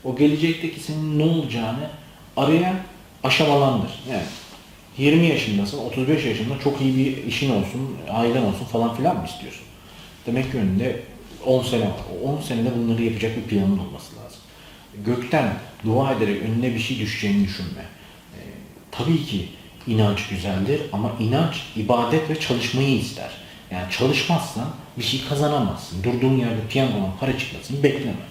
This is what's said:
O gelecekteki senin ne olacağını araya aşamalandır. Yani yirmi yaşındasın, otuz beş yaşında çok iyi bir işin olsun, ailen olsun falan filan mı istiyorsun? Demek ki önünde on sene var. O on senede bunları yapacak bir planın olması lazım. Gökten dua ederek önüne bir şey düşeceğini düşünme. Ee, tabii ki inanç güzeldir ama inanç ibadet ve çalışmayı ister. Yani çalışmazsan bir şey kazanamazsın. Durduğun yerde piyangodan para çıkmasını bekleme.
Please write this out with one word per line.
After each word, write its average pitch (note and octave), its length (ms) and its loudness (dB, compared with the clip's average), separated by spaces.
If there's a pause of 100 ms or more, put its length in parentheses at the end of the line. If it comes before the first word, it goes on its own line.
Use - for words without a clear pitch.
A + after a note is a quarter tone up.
O B2 120 -2
gelecekteki D#3 640 2
senin D3+ 380 -2
ne D#3 60 4
olacağını B2+ 640 0 (460)
araya E3 400 4 (480)
aşamalandır. C3+ 640 4 (200)
Yani G2 120 -4 (760)
yirmi D#3 280 6
yaşındasın, G#2+ 520 0
otuz C3 300 -2
beş C#3+ 160 2
yaşında A2+ 300 -2 (100)
çok C#3 160 0
iyi C3 160 4
bir C3 300 0
işin C3+ 240 0
olsun, A#2 460 -2 (140)
ailen A#2 320 2
olsun G2+ 220 0
falan A#2 320 0
filan C#3 200 2
mı - 100 -4
istiyorsun? - 360 -14 (640)
Demek B2+ 260 0
ki C3 60 0
önünde G2+ 420 2 (460)
on C3 160 6
sene A2+ 200 0
var. G2 180 -2 (240)
O C3+ 40 -2
on D3+ 120 -2
senede A#2+ 360 0
bunları A#2 260 2
yapacak A2 340 0
bir A2+ 60 -4
planın G2 360 2
olması - 380 -10
lazım. - 240 -18 (640)
Gökten B2 500 0 (300)
dua C3 280 2
ederek G#2+ 300 0
önüne A#2 320 0
bir A2+ 60 -2
şey A#2 180 -4
düşeceğini G2+ 460 2
düşünme. - 360 -6
Ee, - 580 -18 (520)
tabii D3 340 2
ki F#2 240 -4 (380)
inanç G#2+ 420 4
güzeldir G2 520 0 (120)
ama G#2 280 -2
inanç C3+ 420 2 (140)
ibadet A#2+ 540 2
ve D#3 100 -2
çalışmayı B2+ 580 2
ister. - 320 -6 (400)
Yani F#2 200 -6
çalışmazsan C#3+ 800 0 (280)
bir A#2 60 -6
şey C3+ 240 -2
kazanamazsın. C3 760 0
Durduğun B2 340 4
yerde G#2+ 220 0 (100)
piyangodan G#2 500 0
para C3 180 0
çıkmasını C#3 440 -4
bekleme. C3+ 320 2 (160)